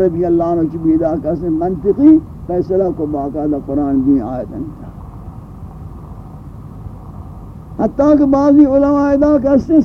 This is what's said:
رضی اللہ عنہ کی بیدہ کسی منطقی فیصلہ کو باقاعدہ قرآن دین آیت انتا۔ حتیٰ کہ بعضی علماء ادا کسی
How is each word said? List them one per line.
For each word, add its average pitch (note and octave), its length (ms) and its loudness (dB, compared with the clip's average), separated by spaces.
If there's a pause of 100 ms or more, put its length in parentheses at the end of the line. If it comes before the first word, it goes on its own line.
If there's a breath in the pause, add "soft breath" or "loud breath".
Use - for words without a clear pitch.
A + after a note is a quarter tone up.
رضی F3 200 0
اللہ E3+ 180 2
عنہ E3+ 160 0 (120)
کی E3+ 60 -6
بیدہ D#3+ 440 0
کسی D#3+ 260 -4
منطقی F#3+ 720 4 (280)
فیصلہ F3+ 380 0 (120)
کو D#3 100 -4
باقاعدہ D3 500 -4 (100)
قرآن C#3 400 0
دین C#3 160 4
آیت A#2+ 320 -8
انتا۔ - 320 -12 (3000)
حتیٰ C#4+ 340 4
کہ D4 60 4
بعضی C#4 400 6
علماء C#4+ 480 2
ادا D4 300 4
کسی C#4 320 2 (100)